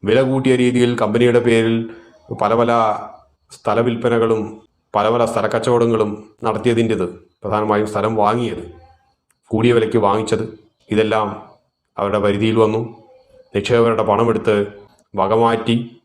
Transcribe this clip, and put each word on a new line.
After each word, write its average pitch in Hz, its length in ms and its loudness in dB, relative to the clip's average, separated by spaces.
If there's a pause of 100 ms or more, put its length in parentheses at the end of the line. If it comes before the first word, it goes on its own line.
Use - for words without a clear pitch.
വില 110 200 2
കൂട്ടിയ 131 340 0
രീതിയിൽ 123 380 2
കമ്പനിയുടെ 117 460 2
പേരിൽ 113 340 2 (640)
പല 110 180 0
പല 117 160 2 (800)
സ്ഥല 107 280 -2
വിൽപ്പനകളും 113 600 0 (540)
പല 104 140 2
പല 120 160 2
സ്ഥലക്കച്ചവടങ്ങളും 113 880 0 (320)
നടത്തിയതിൻ്റെത്, 110 640 0 (320)
പ്രധാനമായും 107 520 -2
സ്ഥലം 107 260 -2
വാങ്ങിയത്, 104 480 -2 (880)
കൂടിയ 117 220 2
വിലയ്ക്ക് 113 280 2
വാങ്ങിച്ചത്, 107 440 0 (440)
ഇതെല്ലാം 107 400 0 (680)
അവരുടെ 101 240 -2
പരിധിയിൽ 104 380 0
വന്നു. 110 240 2 (720)
നിക്ഷേപകരുടെ 117 520 0
പണമെടുത്ത് 110 500 0 (580)
വകമാറ്റി 113 640 0 (280)